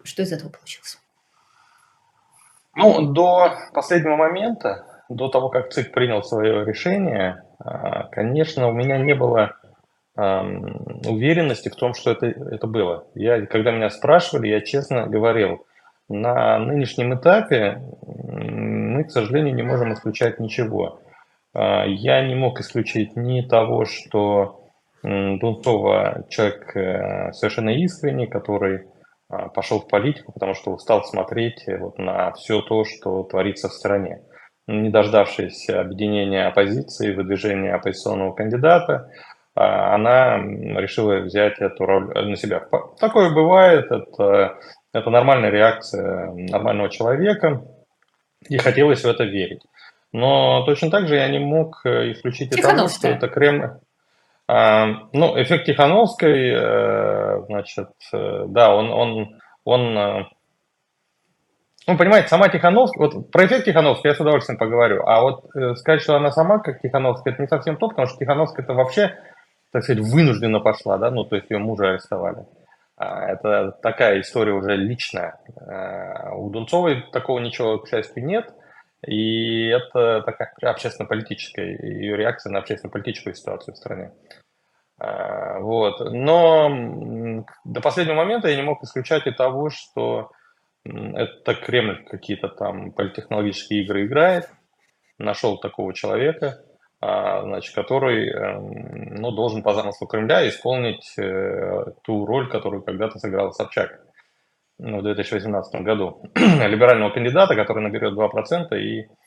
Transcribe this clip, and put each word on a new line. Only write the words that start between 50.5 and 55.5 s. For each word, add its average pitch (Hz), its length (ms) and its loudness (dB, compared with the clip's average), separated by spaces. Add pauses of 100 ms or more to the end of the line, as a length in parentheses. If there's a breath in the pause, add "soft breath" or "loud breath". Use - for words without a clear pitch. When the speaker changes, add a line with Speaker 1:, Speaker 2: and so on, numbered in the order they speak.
Speaker 2:
точно 151 260 0
так 196 160 2
же 147 80 4
я 135 140 2
не 143 100 -2
мог, 160 460 -2
э, 120 260 0
исключить 127 360 -6
и - 140 0
того, - 0 -
что - 80 6
Speaker 1:
Тихановская. - 460 2
Speaker 2:
это 123 120 -4
Кремль. 143 420 2 (760)
А, 110 400 6 (260)
ну, 143 280 4
эффект 156 240 2